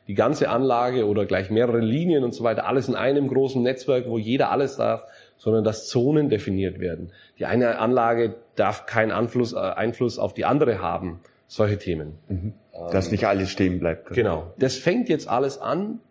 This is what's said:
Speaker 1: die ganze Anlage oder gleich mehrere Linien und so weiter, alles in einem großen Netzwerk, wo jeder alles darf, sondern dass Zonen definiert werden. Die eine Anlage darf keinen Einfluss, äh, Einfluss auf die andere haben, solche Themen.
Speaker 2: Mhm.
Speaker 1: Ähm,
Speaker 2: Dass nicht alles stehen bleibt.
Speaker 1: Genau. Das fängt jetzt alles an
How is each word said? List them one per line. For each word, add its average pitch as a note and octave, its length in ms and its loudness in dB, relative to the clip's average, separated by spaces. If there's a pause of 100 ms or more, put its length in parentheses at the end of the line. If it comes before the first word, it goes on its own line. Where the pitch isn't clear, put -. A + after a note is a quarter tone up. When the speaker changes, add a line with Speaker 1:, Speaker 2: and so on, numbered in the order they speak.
Speaker 1:
die G2+ 60 -8
ganze A#2+ 340 2
Anlage B2 580 2
oder G#2 200 2
gleich F#2+ 240 0
mehrere A#2 300 2
Linien C#3+ 440 2
und A#2+ 80 -2
so - 100 -8
weiter, A2+ 240 0
alles A#2+ 220 0
in C3 60 0
einem C#3 340 2
großen C3 340 2
Netzwerk, B2+ 460 0
wo A2+ 100 -2
jeder A#2+ 320 0
alles C3+ 260 0
darf, A2 260 0 (340)
sondern A2 260 2
dass G#2+ 240 -2
Zonen C#3+ 420 2
definiert F#2+ 520 -2
werden. F2 320 -6 (260)
Die E2 80 -4
eine A#2 320 2
Anlage A#2 560 2 (220)
darf G#2 300 0
keinen A2 260 0
Einfluss, A2+ 400 0
äh, - 60 -6
Einfluss G#2+ 600 -2
auf G#2 160 -2
die G#2+ 100 -4
andere A#2+ 360 2
haben, F2 400 -4 (260)
solche G#2 320 0
Themen. D#2 360 -6 (140)
Speaker 2:
Mhm. G2 260 -6 (200)
Speaker 1:
Ähm, E2+ 160 -10
Speaker 2:
Dass F2+ 220 0
nicht G#2+ 140 0
alles G2 240 2
stehen F#2 280 0
bleibt. E2 320 -4
Speaker 1:
Genau. F2 480 0
Das C3 180 0
fängt A3+ 320 0
jetzt D#3 200 -2
alles C3+ 300 -2
an F#3+ 420 -4 (100)